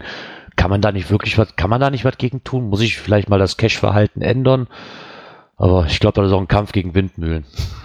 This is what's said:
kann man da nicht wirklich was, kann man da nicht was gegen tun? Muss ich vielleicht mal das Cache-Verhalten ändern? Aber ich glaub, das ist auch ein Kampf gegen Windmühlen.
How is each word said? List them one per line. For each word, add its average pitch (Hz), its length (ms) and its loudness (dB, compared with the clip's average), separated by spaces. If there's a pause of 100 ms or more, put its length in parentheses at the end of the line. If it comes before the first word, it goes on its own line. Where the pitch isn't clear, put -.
(560)
kann 92 140 2
man 101 100 0
da 101 140 2
nicht 95 180 -6
wirklich 104 260 0
was, 110 200 2
kann 95 120 0
man 120 120 0
da 139 80 2
nicht 131 160 -2
was 131 120 -2
gegen 127 280 -6
tun? 123 240 -4
Muss 98 100 0
ich 110 180 0
vielleicht 104 320 0
mal 101 100 4
das 95 180 0
Cache-Verhalten 104 640 0
ändern? 127 460 2 (880)
Aber 92 300 4
ich 71 120 -4
glaub, 107 140 2
das 101 140 2
ist 95 40 2
auch 95 80 4
ein 95 80 -4
Kampf 104 240 0
gegen 90 240 -2
Windmühlen. 82 480 -2 (420)